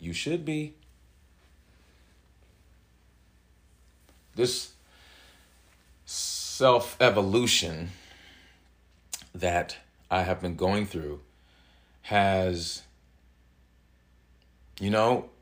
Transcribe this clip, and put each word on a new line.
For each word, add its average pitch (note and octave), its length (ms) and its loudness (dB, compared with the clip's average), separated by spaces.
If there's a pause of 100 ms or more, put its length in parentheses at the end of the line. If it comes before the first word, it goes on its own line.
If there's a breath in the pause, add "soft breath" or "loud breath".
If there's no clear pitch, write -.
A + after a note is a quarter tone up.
You E2+ 120 -10
should D#3+ 320 -4
be. D3+ 300 -6 (3500 soft breath)
This - 380 -2 (1300 soft breath)
self-evolution G#2 1900 2 (1400 loud breath)
that F2 440 -2 (340)
I F2+ 120 2
have F2+ 180 -2
been F2 160 -6
going G2 300 0
through D2 340 -10 (800 soft breath)
has, F#2+ 840 0 (2000)
you G2+ 100 -2
know, A2 400 2 (120)